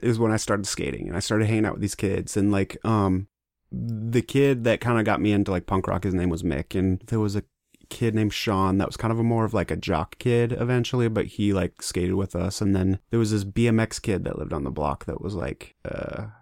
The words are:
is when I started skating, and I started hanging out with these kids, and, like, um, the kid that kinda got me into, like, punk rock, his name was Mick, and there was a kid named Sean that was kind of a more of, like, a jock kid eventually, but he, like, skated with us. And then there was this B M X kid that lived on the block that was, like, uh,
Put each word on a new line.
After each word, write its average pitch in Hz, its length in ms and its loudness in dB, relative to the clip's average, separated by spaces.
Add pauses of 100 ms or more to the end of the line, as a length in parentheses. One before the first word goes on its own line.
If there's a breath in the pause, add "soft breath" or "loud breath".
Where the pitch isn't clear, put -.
is 117 160 2
when 113 140 2
I 110 40 2
started 104 300 -2
skating, - 400 -6
and - 100 -6
I 95 40 -2
started 110 260 2
hanging 110 200 2
out - 80 -2
with - 80 -4
these 101 120 -2
kids, 95 420 -2
and, 101 140 2
like, 98 340 0
um, 98 440 2 (420)
the 117 520 -2
kid 139 420 2
that 113 160 2
kinda 117 240 2
got 104 160 0
me 104 120 2
into, 101 200 2
like, 90 140 -2
punk 95 200 0
rock, 92 160 0
his 95 120 0
name 90 160 2
was 85 120 -2
Mick, 85 340 -2
and 95 300 2
there 113 140 0
was 104 160 0
a 101 80 -2 (460)
kid 117 240 0
named 110 200 2
Sean 95 440 2
that 95 100 0
was - 80 -10
kind 113 160 -2
of 113 80 0
a 117 40 2
more 113 200 2
of, 101 100 -2
like, 90 160 0
a - 60 -2
jock 85 420 -2
kid 117 400 2
eventually, 123 500 2
but 107 180 0
he, 104 260 0
like, 90 280 -2
skated 90 340 -2
with 98 200 -2
us. 87 260 -2
And 98 140 2
then 95 240 2 (120)
there 117 100 2
was 110 100 2
this 104 140 0
B 117 240 2
M 113 100 4
X 110 220 -2
kid 104 240 -2
that - 140 -4
lived - 140 -6
on 73 120 -2
the 67 80 -4
block 71 320 -2
that - 160 -6
was, 101 160 -6
like, - 480 -8
uh, - 420 -8 (160)